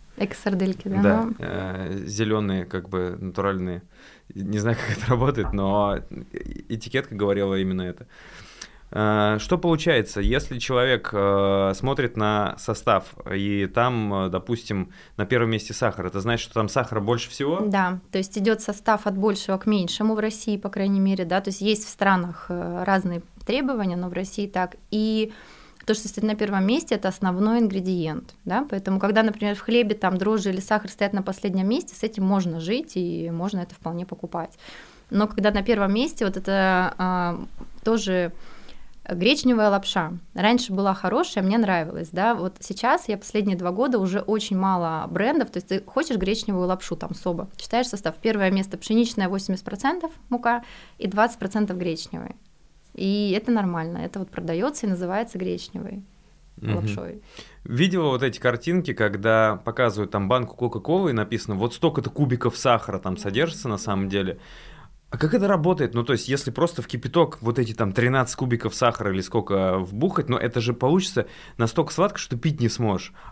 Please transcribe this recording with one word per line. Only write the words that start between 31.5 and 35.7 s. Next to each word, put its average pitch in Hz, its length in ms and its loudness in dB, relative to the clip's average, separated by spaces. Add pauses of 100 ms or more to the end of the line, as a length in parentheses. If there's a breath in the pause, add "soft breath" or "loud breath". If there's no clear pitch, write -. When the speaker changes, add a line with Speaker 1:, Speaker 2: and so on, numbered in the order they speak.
Speaker 1:
месте, 311 260 -2
с - 80 -8
этим 220 220 -2
можно 185 360 2
жить 220 360 -4
и 170 340 -4
можно 185 300 -4
это 175 160 -10
вполне 170 280 -8
покупать. 170 540 -10 (520 loud breath)
Но 208 180 2
когда 208 240 2
на 202 100 0
первом 202 320 4